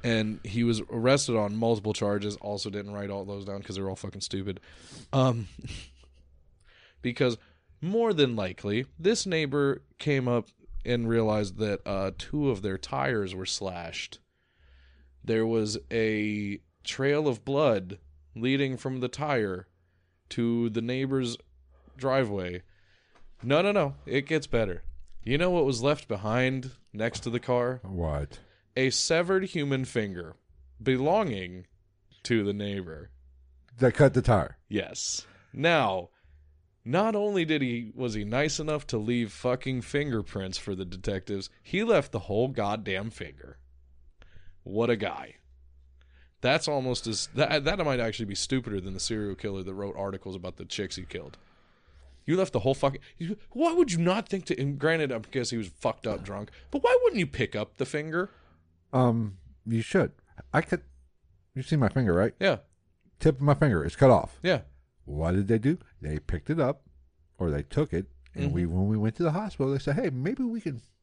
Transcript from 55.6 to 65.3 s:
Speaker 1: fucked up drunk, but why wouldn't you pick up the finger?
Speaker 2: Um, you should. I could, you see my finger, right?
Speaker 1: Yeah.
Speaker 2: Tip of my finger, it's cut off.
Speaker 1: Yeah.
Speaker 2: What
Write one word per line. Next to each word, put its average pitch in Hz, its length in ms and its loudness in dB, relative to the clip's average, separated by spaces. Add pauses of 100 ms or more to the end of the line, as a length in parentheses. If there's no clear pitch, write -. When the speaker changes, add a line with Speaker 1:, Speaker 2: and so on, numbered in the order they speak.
Speaker 1:
fucked - 380 -4
up 104 180 -2
drunk, 101 280 -10 (180)
but 285 140 -2
why 494 180 8
wouldn't 381 180 4
you 170 80 2
pick - 280 -2
up 107 220 -4
the 131 80 0
finger? 160 440 -4 (640)
Speaker 2:
Um, 117 440 2 (280)
you 113 160 0
should. 156 300 2 (420)
I 156 80 4
could, - 200 -4 (760)
you 131 80 -6
see - 120 0
my 123 140 4
finger, 117 240 2
right? 95 260 4
Speaker 1:
Yeah. 185 180 4 (640)
Speaker 2:
Tip 156 180 6
of 131 40 -4
my 143 140 6
finger, 104 280 4
it's - 120 -4
cut 131 160 10
off. - 320 4
Speaker 1:
Yeah. 170 180 2 (440)
Speaker 2:
What 78 280 -2